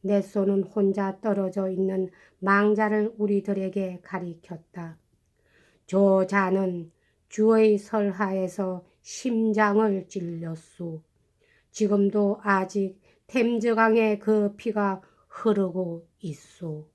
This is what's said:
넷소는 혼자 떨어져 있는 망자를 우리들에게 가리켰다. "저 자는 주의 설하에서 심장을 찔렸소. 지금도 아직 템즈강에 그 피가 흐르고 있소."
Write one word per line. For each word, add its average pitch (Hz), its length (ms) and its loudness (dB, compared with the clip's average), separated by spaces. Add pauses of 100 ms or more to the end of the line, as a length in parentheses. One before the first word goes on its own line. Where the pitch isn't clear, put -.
넷소는 196 600 0
혼자 196 560 -2
떨어져 196 500 -2
있는 190 400 -2 (300)
망자를 208 800 2
우리들에게 196 880 -2
가리켰다. 170 920 -12 (920)
"저 190 400 4
자는 185 640 -2 (360)
주의 220 500 4
설하에서 190 1080 -4 (160)
심장을 214 1040 0
찔렸소. 165 920 -10 (680)
지금도 202 720 2
아직 196 560 0 (280)
템즈강에 226 920 2
그 208 360 2
피가 202 460 -2 (260)
흐르고 185 800 -2 (120)
있소." 156 760 -12